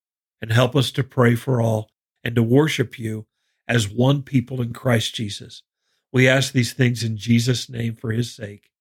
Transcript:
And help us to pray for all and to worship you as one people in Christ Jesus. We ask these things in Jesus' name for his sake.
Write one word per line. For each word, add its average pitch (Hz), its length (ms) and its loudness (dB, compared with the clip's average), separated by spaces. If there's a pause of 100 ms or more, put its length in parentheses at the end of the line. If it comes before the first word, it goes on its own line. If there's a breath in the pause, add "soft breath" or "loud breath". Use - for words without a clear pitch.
(420)
And 110 100 -4
help 120 240 2
us 135 160 0
to 139 120 -4
pray 120 320 2
for 120 260 -2
all 110 280 -2 (340)
and 117 120 -4
to 117 80 4
worship 135 560 2
you 110 260 -8 (420)
as 117 220 0
one 127 320 2
people 131 400 -2
in 117 120 -6
Christ 120 420 0
Jesus. - 480 -10 (480)
We 127 160 4
ask 131 260 2
these 120 200 0
things 120 300 0
in 113 140 -4
Jesus' 117 520 0
name 117 260 -6
for 113 160 -8
his 117 220 -4
sake. 101 360 -16 (120)